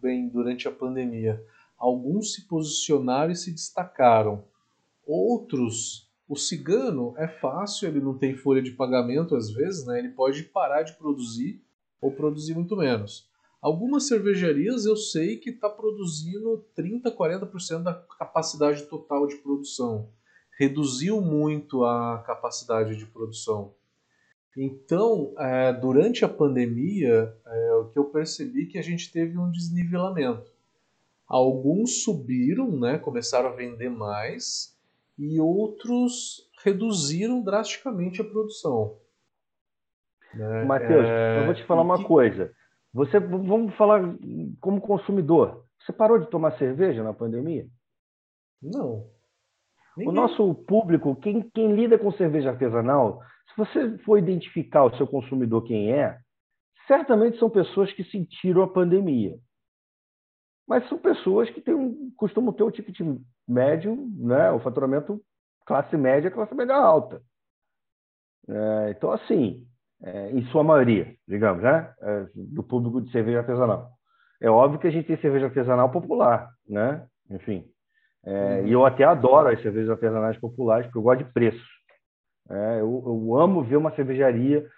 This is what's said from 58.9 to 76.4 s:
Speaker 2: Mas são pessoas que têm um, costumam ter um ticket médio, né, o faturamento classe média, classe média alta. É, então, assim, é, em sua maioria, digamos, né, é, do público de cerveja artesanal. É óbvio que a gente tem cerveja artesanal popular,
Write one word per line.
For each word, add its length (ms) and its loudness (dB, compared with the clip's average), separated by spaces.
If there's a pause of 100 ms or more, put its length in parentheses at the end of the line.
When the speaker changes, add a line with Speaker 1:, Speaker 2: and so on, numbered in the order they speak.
Speaker 2:
Mas 220 0
são 80 -4
pessoas 520 2
que 120 -14
têm 120 -2
um, 420 -4
costumam 380 -2
ter 80 -6
um 80 2
ticket 300 -12 (480)
médio, 480 2 (220)
né, 340 2
o 80 -2
faturamento 640 -2 (440)
classe 300 -2
média, 340 2
classe 240 -6
média 220 0
alta. 460 4 (1300)
É, 460 -2
então, 160 -2
assim, 540 -2 (380)
é, 280 -10
em 160 -4
sua 140 2
maioria, 540 4 (100)
digamos, 380 0
né, 280 2 (100)
é, 340 -4
do 260 -10
público 400 -2
de 120 -12
cerveja 260 0
artesanal. 500 0 (520)
É 80 4
óbvio 300 6
que 80 0
a 40 4
gente 160 -2
tem 100 0
cerveja 280 2
artesanal 440 2
popular, 600 2 (160)